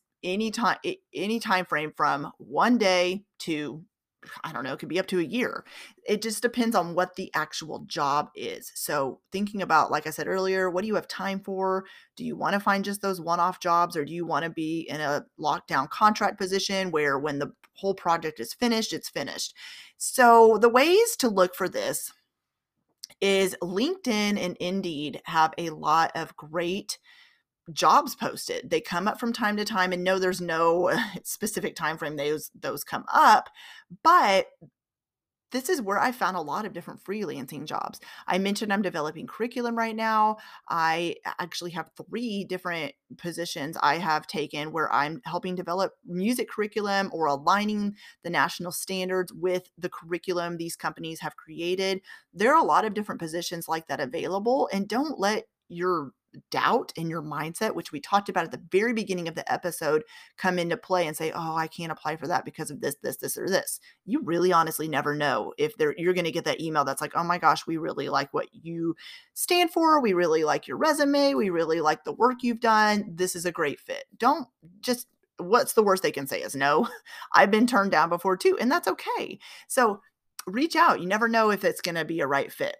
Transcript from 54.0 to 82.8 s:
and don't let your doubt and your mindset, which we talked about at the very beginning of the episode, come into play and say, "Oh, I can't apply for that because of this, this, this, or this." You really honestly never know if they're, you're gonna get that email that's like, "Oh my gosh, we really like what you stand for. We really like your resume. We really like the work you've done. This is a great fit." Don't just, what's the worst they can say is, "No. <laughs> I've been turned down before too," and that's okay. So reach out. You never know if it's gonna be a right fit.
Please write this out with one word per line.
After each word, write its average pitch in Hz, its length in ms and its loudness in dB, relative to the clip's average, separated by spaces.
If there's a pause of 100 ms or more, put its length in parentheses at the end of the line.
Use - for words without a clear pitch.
and 196 140 -2
don't 254 320 -2
let 208 260 0 (240)
your 170 420 -2 (380)
doubt 151 480 0
and 165 120 -4
your 160 120 -6
mindset, 156 540 -6
which 165 160 -10
we 147 80 -8
talked 202 280 0
about 185 160 0
at 160 80 -8
the - 100 -10 (100)
very 214 200 4
beginning 185 360 -4
of 160 80 -8
the - 180 -6
episode, 156 500 0 (320)
come 180 220 0
into 170 180 0
play 180 300 0
and 151 100 -4
say, 160 160 -4
"Oh, 160 240 -2
I 160 120 0
can't 165 240 -8
apply 151 240 -6
for 151 120 -8
that 165 160 0
because - 280 -10
of 123 100 -12
this, 135 220 -4
this, 127 140 -6
this, - 200 -8
or 131 100 -6
this." - 320 -2 (260)
You 269 180 -2
really 170 280 2
honestly 160 360 2
never 147 280 0
know 135 420 0
if 147 200 -2
they're, 151 200 2
you're 175 160 2
gonna 170 180 -2
get 165 140 -4
that 151 140 -2
email 156 260 0
that's 135 160 -4
like, 147 140 -6
"Oh 165 80 0
my 175 140 0
gosh, 160 300 2
we 165 100 -2
really 156 320 -6
like 143 240 -2
what 147 180 -2
you 165 440 -6 (400)
stand 349 360 2
for. 320 300 4
We 214 120 4
really 160 300 4
like 147 240 0
your 127 100 -6
resume. 285 580 4
We 226 140 2
really 165 320 2
like 151 220 2
the 147 100 -6
work 247 280 4
you've 240 180 0
done. 214 540 4
This 180 220 -2
is 170 100 -4
a 180 60 -2
great 151 280 -2
fit." - 260 -10 (120)
Don't 277 300 2 (340)
just, 247 260 -2 (300)
what's 185 360 2
the 220 100 6
worst 190 200 4
they 156 80 2
can 139 160 -6
say 90 140 -6
is, 110 140 -8
"No. 143 320 4 (240)
<laughs> - 220 -8
I've 196 180 8
been 220 160 6
turned 196 240 2
down 165 180 4
before 185 280 0
too," - 220 2
and 240 120 0
that's 349 160 0
okay. - 500 -4 (300)
So 214 340 2 (460)
reach 262 280 -2
out. 311 240 4
You 175 80 -4
never 214 200 2
know 226 240 4
if 202 120 0
it's - 180 0
gonna 165 240 -2
be 165 160 -2
a 139 60 0
right 139 240 0
fit. - 280 -6